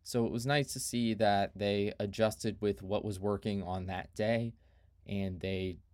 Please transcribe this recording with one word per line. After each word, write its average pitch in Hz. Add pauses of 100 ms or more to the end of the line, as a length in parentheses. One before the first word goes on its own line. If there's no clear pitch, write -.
so 117
it 80
was 120
nice 143
to 127
see 117
that 101
they 101
adjusted 107
with 101
what 98
was 98
working 101
on 90
that 92
day, 117 (520)
and 98
they 92 (160)